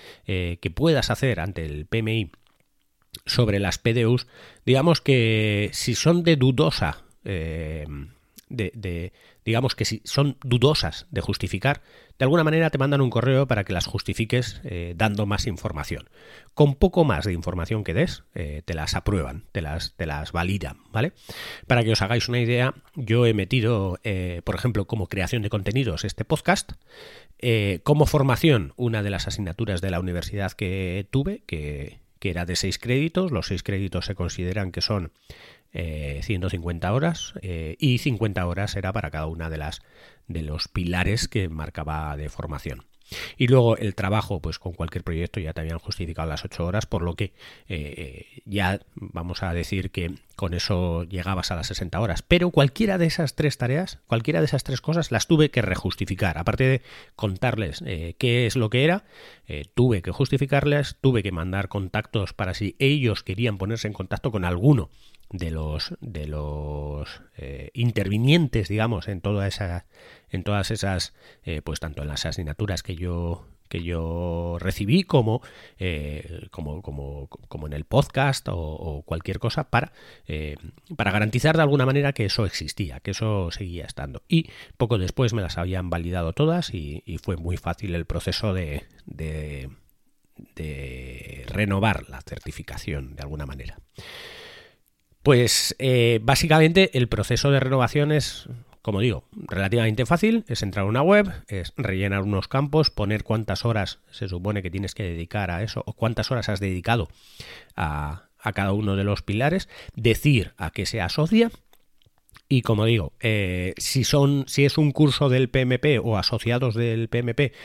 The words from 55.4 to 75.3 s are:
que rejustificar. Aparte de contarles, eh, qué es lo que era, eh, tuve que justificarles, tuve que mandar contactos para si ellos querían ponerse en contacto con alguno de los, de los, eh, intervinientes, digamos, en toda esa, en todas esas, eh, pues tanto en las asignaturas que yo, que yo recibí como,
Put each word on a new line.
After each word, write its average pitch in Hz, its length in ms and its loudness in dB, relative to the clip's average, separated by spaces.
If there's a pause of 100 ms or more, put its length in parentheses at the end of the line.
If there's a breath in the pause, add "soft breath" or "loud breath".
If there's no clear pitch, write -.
que 123 100 2
rejustificar. 92 760 -2
Aparte 101 260 0
de 131 180 4 (340 loud breath)
contarles, 107 680 -2
eh, 82 320 -6
qué 120 280 4
es 107 100 0
lo 113 140 4
que 127 160 4
era, 180 200 2 (420 loud breath)
eh, 73 260 -8
tuve 120 280 4
que 92 100 -6
justificarles, 139 920 2
tuve 123 220 4
que 95 80 -2
mandar 92 360 -2
contactos 101 640 -4
para 92 200 -4
si 98 260 -4
ellos 135 440 2
querían 104 340 -2
ponerse 110 300 -4
en 107 60 -6
contacto 98 380 -4
con 98 140 -2
alguno 90 440 4 (400 soft breath)
de 87 200 -6
los, 78 500 -4
de 78 280 -10
los, 73 920 -6 (160)
eh, 67 360 -12
intervinientes, 117 920 2
digamos, 110 400 -2
en 98 120 -6
toda 101 280 0
esa, 90 400 -4 (420 loud breath)
en 92 140 -4
todas 101 260 0
esas, 98 460 -2 (280 loud breath)
eh, 80 200 -6
pues 78 160 -6
tanto 76 240 -8
en 73 60 -6
las 73 180 -4
asignaturas 90 560 -4
que 92 120 -8
yo, 85 520 -4 (200)
que 87 140 -6
yo 85 800 -4
recibí 98 420 2
como, 120 400 2 (380 loud breath)